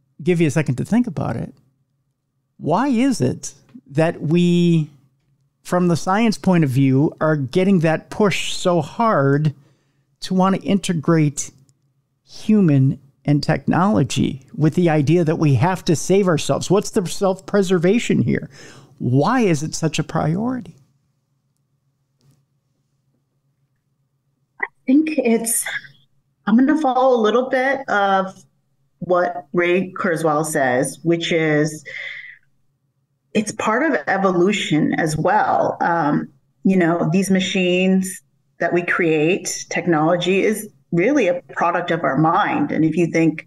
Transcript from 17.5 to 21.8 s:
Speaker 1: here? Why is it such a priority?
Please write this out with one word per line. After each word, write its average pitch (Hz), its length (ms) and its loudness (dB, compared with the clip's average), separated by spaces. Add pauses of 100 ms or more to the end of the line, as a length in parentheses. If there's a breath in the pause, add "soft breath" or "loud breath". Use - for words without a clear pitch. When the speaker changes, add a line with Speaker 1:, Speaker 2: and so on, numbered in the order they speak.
Speaker 1:
here? - 260 -2 (500 loud breath)
Why 143 420 2
is 165 240 0
it 156 100 -8
such - 240 -4
a 156 60 -2
priority? 196 720 -4 (3750)